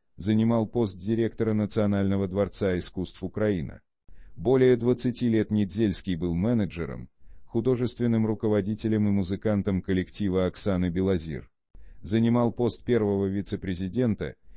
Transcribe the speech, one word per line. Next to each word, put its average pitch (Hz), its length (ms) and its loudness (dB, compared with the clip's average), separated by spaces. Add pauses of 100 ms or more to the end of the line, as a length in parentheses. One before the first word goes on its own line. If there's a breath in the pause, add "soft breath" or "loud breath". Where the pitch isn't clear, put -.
(160)
занимал 110 500 2
пост 98 320 -2
директора 110 560 -2
Национального 101 720 0
дворца 92 500 -2
искусств - 460 -8
Украины. 95 600 -2 (520 soft breath)
Более 127 440 4
двадцати 120 500 0
лет 110 220 2
Недзельский 101 640 0
был 85 200 -2
менеджером, 85 760 -2 (340)
художественным 117 840 0
руководителем 107 800 0
и 104 40 2
музыкантом 98 720 0
коллектива 92 640 0
Оксаны 90 420 0
Белозир. 85 640 -2 (500 soft breath)
Занимал 117 500 2
пост 117 320 -2
первого 101 440 2
вице-президента 95 1080 -2 (220)